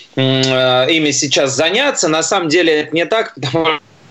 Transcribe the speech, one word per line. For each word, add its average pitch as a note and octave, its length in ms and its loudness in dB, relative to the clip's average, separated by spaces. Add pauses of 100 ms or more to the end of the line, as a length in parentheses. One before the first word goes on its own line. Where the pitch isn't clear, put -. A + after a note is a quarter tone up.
(180)
м, C3 280 2
э, C3 460 2
ими D#3 200 2
сейчас C#3 440 0
заняться. G#3 540 0
На D#3 140 0
самом F3+ 260 -2
деле D#3+ 320 2
это D3 140 -8
не E3+ 100 0
так, A3 300 -4
<laughs> - 0 -
потому D#3 440 -2 (320)